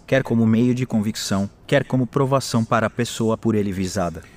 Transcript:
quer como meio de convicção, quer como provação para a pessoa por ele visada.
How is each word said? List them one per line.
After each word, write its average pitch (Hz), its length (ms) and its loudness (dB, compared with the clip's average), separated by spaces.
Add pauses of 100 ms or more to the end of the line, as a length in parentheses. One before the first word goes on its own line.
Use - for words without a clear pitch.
quer 131 160 2
como 113 240 2
meio 120 280 4
de 127 100 -2
convicção, 104 640 -2 (180)
quer 139 180 2
como 131 220 0
provação 131 560 0
para 113 260 0
a - 20 -6
pessoa 110 480 -2
por 113 160 0
ele 104 180 0
visada. 90 500 -4 (140)